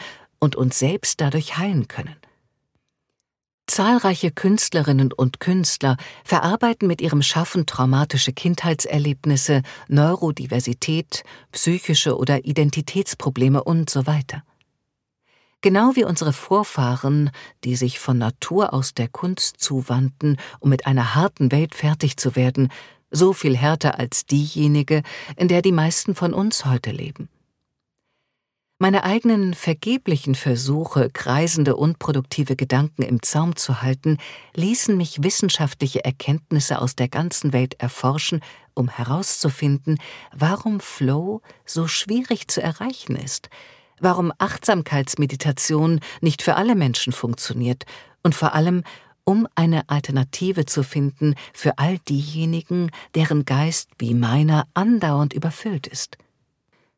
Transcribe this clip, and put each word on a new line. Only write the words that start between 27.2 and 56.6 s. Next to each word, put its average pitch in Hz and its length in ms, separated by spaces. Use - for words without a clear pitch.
Meine 190 240
eigenen 202 500
vergeblichen 165 800
Versuche, 135 760
kreisende, 147 640
unproduktive 143 800
Gedanken 135 480
im 120 180
Zaum 165 340
zu - 280
halten, 135 340
ließen 202 420
mich 160 240
wissenschaftliche 156 840
Erkenntnisse 143 800
aus 123 140
der 123 120
ganzen 151 460
Welt 127 260
erforschen, 139 640
um 123 160
herauszufinden, 143 1120
warum 196 460
Flow 165 640
so 165 220
schwierig 226 600
zu - 160
erreichen 208 520
ist, - 340
warum 180 400
Achtsamkeitsmeditation 151 1600
nicht 160 200
für - 140
alle 220 180
Menschen 127 400
funktioniert 123 720
und 170 100
vor - 220
allem, 170 280
um 214 320
eine 165 340
Alternative 147 760
zu - 180
finden 143 520
für - 240
all 170 220
diejenigen, 160 920
deren 151 300
Geist 151 440
wie 117 140
meiner 143 600
andauernd 175 600
überfüllt 160 540
ist. - 300